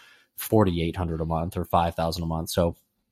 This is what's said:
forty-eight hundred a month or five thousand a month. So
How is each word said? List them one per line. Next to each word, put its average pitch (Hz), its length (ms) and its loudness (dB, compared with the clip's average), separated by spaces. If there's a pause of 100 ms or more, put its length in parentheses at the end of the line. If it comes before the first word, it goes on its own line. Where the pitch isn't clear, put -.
(360)
forty-eight 85 600 2
hundred 82 240 -4
a 80 60 -2
month 82 320 -2
or 85 80 -4
five 85 300 2
thousand 82 260 -2
a 82 40 -4
month. 82 220 -4
So 85 280 0 (360)